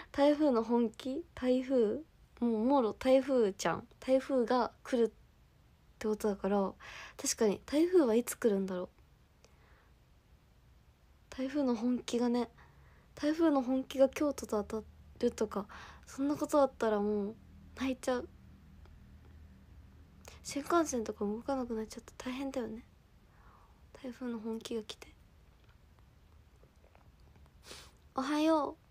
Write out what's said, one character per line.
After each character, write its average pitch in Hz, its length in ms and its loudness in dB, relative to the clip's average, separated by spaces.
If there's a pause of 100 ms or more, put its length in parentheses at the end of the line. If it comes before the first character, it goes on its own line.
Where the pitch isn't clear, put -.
(100)
台 285 240 4
風 294 160 2
の 226 140 2
本 233 260 0
気？ 269 340 -8 (120)
台 254 260 2
風？ 254 400 0 (380)
も 226 200 0
う 220 40 0
も 269 180 4
ろ 202 120 0
台 262 280 4
風 247 300 2
ち - 140 -6
ゃ 165 80 0
ん。 - 120 -10 (140)
台 262 180 4
風 262 260 0
が 240 280 0 (100)
来 240 180 -2
る 220 80 4
っ - 40 -6 (840)
て 214 100 -4
こ 214 80 0
と 220 120 -4
だ 202 80 0
か 190 120 -4
ら、 202 260 0 (420)
確 - 200 -4
か 226 100 2
に 196 180 0
台 311 220 2
風 359 180 6
は 220 120 4
い 240 80 2
つ - 120 -8
来 226 160 2
る 196 80 2
ん 190 60 -2
だ 185 100 -6
ろ 180 60 -6
う。 185 60 -10 (2500)
台 262 160 -6
風 285 160 0
の 247 140 2
本 240 240 0
気 - 180 -2
が 247 100 2
ね、 240 220 0 (640)
台 302 180 0
風 320 180 4
の 277 120 2
本 262 220 -2
気 - 140 -10
が 269 100 8
京 285 260 -2
都 - 120 -12
と 208 180 -2
当 220 180 -8
た - 60 -18 (320)
る 240 100 2
と 226 160 -4
か、 202 220 -8 (380)
そ - 160 -8
ん 277 60 0
な 294 80 0
こ 294 120 -4
と 302 120 4
あ 269 40 6
っ 262 120 0
た 226 140 0
ら 208 80 0
も 208 320 -2
う 226 60 -14 (400)
泣 262 160 -4
い 254 40 -4
ち - 140 -6
ゃ 247 80 0
う。 - 100 -10 (2250)
新 - 200 -8
幹 330 240 2
線 240 180 -4
と 214 100 -6
か 208 100 -4
も 208 120 -2
動 233 60 -10
か 277 120 -4
な 254 100 -4
く 240 80 -8
な 220 120 -6
っ - 20 -16
ち - 120 -14
ゃ - 20 -16
っ - 20 -20
て - 160 -20
大 254 140 -8
変 269 180 -6
だ 262 100 -6
よ 226 60 -4
ね。 220 180 -12 (1160)
台 247 100 -10
風 247 140 -10
の 233 140 -6
本 226 180 -6
気 226 160 -10
が 220 80 -4
来 - 140 -12
て。 - 180 -20 (3000)
お 262 40 -4
は 294 200 0
よ 311 360 2 (140)